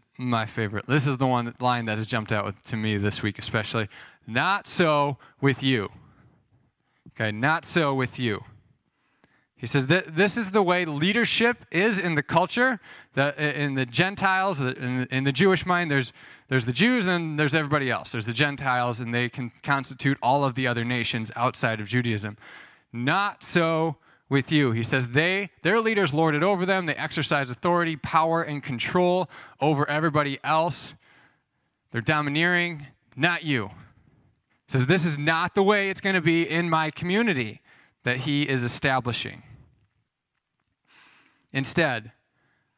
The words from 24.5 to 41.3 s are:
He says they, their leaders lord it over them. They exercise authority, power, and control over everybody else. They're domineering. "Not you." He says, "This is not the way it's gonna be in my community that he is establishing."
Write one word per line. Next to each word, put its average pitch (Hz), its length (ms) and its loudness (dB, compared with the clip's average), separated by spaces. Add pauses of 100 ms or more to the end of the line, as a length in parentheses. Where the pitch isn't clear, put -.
He 113 100 0
says 123 280 -2
they, 180 400 0 (120)
their 208 200 2
leaders 202 320 2
lord 156 220 2
it 147 80 0
over 185 220 2
them. 190 200 0
They 147 100 -2
exercise 143 540 -2
authority, 170 480 0
power, 165 440 2
and 147 220 -6
control 180 680 0 (300)
over 147 300 2
everybody 147 520 0
else. 160 520 -2 (960)
They're 117 80 -6
domineering. 156 880 0 (260)
"Not 170 300 0
you." 131 280 -2 (960)
He - 100 -20
says, 127 80 2
"This 160 200 2
is 151 120 -2
not 165 360 0
the 202 100 4
way 196 260 2
it's 190 100 -6
gonna 190 220 0
be 165 280 2
in 170 200 0
my 160 220 0
community 180 680 -2 (440)
that 123 180 -2
he 143 220 0
is 135 200 0
establishing." 123 800 -2 (2000)